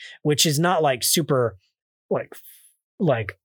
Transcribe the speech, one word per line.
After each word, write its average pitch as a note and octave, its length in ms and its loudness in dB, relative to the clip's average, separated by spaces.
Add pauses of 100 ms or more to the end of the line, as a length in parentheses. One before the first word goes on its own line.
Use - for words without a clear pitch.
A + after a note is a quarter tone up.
(220)
which D3+ 220 2
is D3 140 2
not, E3+ 240 2
like, C3 200 0
super, B2+ 540 0 (540)
like, - 240 -4 (640)
like, B2+ 460 -2